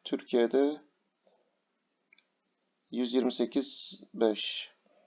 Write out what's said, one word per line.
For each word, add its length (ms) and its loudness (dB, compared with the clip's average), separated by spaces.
Türkiye'de 800 2
yüz 220 -2
yirmi 200 2
sekiz 680 -4
beş. 580 0